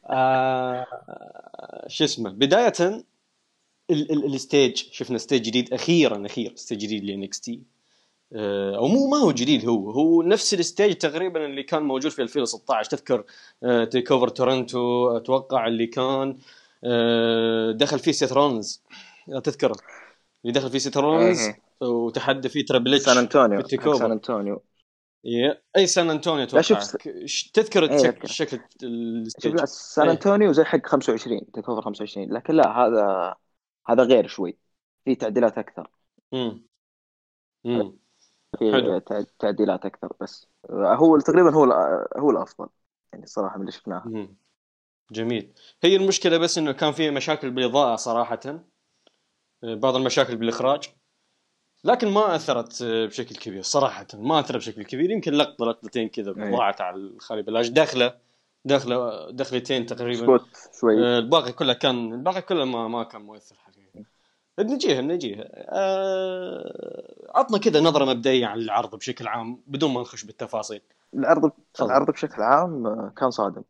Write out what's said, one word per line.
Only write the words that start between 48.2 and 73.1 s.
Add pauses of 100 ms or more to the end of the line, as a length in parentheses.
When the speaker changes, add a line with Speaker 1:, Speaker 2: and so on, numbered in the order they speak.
Speaker 1:
بعض
المشاكل
بالإخراج. (920)
لكن
ما
أثرت
بشكل
كبير
صراحة.
ما
أثر
بشكل
كبير.
يمكن
لقطة،
لقطتين
كذا
Speaker 2:
إيه.
Speaker 1:
ضاعت
على
الخالي
بلاش.
دخلة، (500)
دخلة،
دخلتين
تقريبا.
Speaker 2:
سبوت (340)
شوي.
Speaker 1:
آه،
الباقي
كله
كان،
الباقي
كله
ما،
ما
كان
مؤثر
حقيقة. (540)
بنجيها،
بنجيها.
آه،
عطنا
كذا
نظرة
مبدئية
عن
العرض
بشكل
عام
بدون
ما
نخش
بالتفاصيل. (340)
Speaker 2:
العرض، (220)
Speaker 1:
تفضل.
Speaker 2:
العرض
بشكل
عام،
آه،